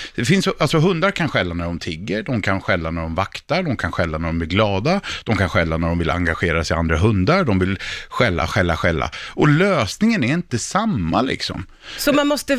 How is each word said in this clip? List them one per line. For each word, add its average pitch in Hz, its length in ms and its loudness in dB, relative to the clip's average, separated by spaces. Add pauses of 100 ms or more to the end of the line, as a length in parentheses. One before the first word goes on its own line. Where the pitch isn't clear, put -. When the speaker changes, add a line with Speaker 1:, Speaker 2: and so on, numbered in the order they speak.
(140)
Speaker 1:
Det 120 100 -2
finns 175 200 2
så, 190 140 0
alltså 160 200 2
hundar 175 320 2
kan 175 180 0
skälla 90 260 -2
när 85 100 -4
de 85 140 -4
tigger, 90 440 -6
de 113 200 -2
kan 98 180 0
skälla 85 300 -2
när 82 120 -4
de 80 120 -4
vaktar, 139 480 -4
de 156 140 -2
kan - 160 -4
skälla 80 260 -2
när 85 100 -4
de 82 140 -2
är 82 40 -4
glada, 104 540 2 (240)
de 113 120 -2
kan 92 120 2
skälla 82 280 0
när 82 120 0
de 85 100 0
vill 82 120 0
engagera 82 540 0
sig - 100 -2
i 80 40 0
andra 82 200 2
hundar, 110 460 2
de 101 140 2
vill 95 200 0 (300)
skälla, 87 380 0
skälla, 87 300 0
skälla. 80 400 0
Och - 320 0
lösningen 185 760 2
är 120 100 2
inte 170 240 -2
samma 113 640 0
liksom. - 440 -4 (300)
Speaker 2:
Så - 160 2
man 285 160 4
måste 285 300 0